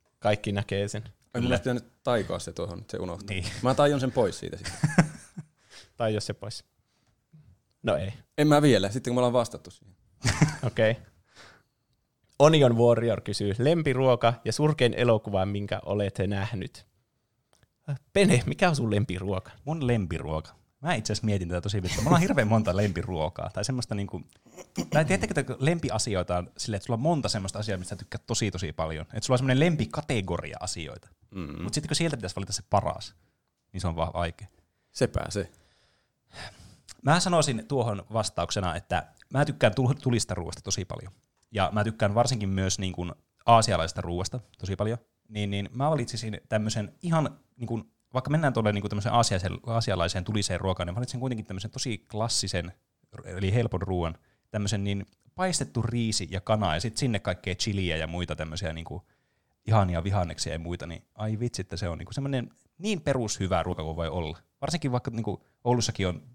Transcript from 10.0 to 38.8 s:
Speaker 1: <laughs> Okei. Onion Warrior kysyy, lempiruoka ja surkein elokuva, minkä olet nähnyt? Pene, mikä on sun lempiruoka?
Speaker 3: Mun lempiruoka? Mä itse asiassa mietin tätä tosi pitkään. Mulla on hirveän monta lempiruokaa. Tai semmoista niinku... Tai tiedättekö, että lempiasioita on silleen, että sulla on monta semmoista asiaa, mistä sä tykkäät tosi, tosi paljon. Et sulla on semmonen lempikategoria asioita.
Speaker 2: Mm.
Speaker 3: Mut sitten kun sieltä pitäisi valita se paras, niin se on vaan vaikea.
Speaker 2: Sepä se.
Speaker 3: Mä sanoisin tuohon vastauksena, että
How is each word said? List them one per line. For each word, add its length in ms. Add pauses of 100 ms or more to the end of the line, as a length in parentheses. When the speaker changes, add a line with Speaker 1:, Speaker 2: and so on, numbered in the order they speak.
Speaker 1:
<laughs> 340
Okei. 300 (1400)
Onion 380
Warrior 440
kysyy, 380
lempiruoka 760 (100)
ja 80
surkein 420
elokuva, 520
minkä 380
olet 420
nähnyt? 600 (1300)
Pene, 340
mikä 220
on 80
sun 140
lempiruoka? 600 (140)
Speaker 3:
Mun 220
lempiruoka? 640 (300)
Mä 140
itse 180
asiassa 140
mietin 220
tätä 120
tosi 200
pitkään. 240
Mulla 120
on 40
hirveän 280
monta 280
lempiruokaa. 760
Tai 140
semmoista 300
niinku... 280 (680)
Tai 140
tiedättekö, 360
että 180
lempiasioita 800
on 200
silleen, 200
että 100
sulla 100
on 60
monta 260
semmoista 300
asiaa, 200
mistä 120
sä 60
tykkäät 300
tosi, 240
tosi 220
paljon. 400
Et 100
sulla 120
on 40
semmonen 220
lempikategoria 1000
asioita. 480 (220)
Speaker 2:
Mm. 320
Speaker 3:
Mut 120
sitten 140
kun 80
sieltä 200
pitäisi 200
valita 160
se 180
paras, 440 (580)
niin 80
se 80
on 80
vaan 160
vaikea. 360 (440)
Speaker 2:
Sepä 360
se. 220 (1500)
Speaker 3:
Mä 180
sanoisin 480
tuohon 440
vastauksena, 640
että 300 (240)